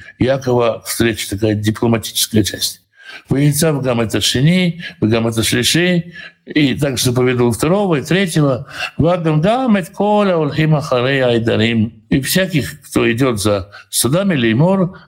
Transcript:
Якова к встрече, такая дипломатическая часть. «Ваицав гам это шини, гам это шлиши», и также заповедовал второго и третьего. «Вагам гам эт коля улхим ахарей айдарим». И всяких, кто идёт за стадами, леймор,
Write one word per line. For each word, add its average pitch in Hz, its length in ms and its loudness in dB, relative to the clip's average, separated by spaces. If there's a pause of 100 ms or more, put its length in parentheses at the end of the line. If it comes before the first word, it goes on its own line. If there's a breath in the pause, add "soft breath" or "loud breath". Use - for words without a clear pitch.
(180 loud breath)
Якова 123 680 0
к - 0 -
встрече, - 460 -2
такая 107 240 0
дипломатическая 107 920 0
часть. - 380 -8 (480 loud breath)
«Ваицав 147 520 2
гам 123 200 0
это 107 180 -2
шини, 170 640 0 (160 loud breath)
гам 113 280 2
это 110 140 -2
шлиши», 170 720 0 (320 loud breath)
и 147 300 0
также 139 300 -2
заповедовал 123 480 2
второго 175 440 0
и 123 60 -2
третьего. 160 640 0 (320 loud breath)
«Вагам 160 420 2
гам 226 360 2
эт 180 120 -2
коля 202 480 0
улхим 156 380 0
ахарей 131 500 0
айдарим». 113 840 0
И 147 100 2
всяких, 180 640 -2
кто 120 280 0
идёт 117 300 0
за 98 300 0 (180 loud breath)
стадами, 180 480 0
леймор, 165 720 2